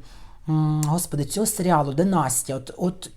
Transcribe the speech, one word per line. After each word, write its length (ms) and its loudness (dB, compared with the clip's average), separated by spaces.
м, 340 2
господи, 420 0
цього 200 -2
серіалу 480 2
«Династія». 640 2
От, 200 -12
от 400 -4